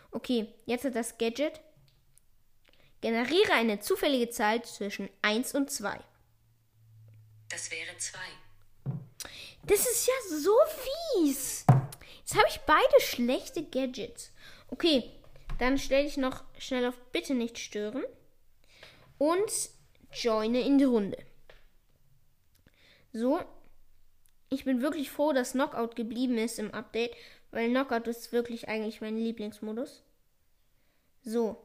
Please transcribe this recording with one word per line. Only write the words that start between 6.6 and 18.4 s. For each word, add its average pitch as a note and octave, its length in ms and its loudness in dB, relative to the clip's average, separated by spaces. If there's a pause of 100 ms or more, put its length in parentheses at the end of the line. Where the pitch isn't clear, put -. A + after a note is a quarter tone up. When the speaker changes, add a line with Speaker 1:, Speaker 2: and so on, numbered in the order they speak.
Speaker 2:
Das - 220 -8
wäre E3 280 -10
zwei. - 200 -8 (1500)
Speaker 1:
Das G4+ 160 4
ist - 260 0
ja B4 80 4 (240)
so F#4+ 180 4 (100)
fies. C5 1000 -2 (540)
Jetzt - 140 -8
habe A4 140 8
ich - 120 -4
beide G#4 400 6
schlechte C4 640 -2
Gadgets. - 680 -6 (380)
Okay, C#4 400 2 (480)
dann B3+ 180 2
stelle C#4 300 2
ich D4+ 100 -6
noch C4 280 -2 (120)
schnell B3 300 -2
auf B3+ 120 -4 (140)
Bitte E4 220 -2
nicht A#3 240 -2
stören. G#3+ 460 -6 (1120)